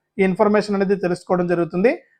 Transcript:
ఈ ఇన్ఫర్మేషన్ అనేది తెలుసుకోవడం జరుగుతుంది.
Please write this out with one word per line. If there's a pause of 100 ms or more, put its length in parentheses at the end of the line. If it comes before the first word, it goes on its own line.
(180)
ఈ
ఇన్ఫర్మేషన్
అనేది
తెలుసుకోవడం
జరుగుతుంది. (280)